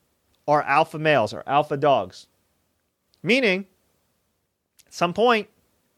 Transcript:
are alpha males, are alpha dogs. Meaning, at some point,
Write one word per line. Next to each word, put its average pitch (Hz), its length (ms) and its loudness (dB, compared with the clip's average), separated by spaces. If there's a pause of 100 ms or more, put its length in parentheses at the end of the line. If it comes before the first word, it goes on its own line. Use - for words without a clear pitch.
(480)
are 147 140 2
alpha 156 360 0
males, 143 340 2
are 98 140 -14
alpha 147 300 -2
dogs. 127 500 -2 (960)
Meaning, 196 440 0 (1200)
at - 80 -20
some 175 200 -4
point, 220 340 0 (480)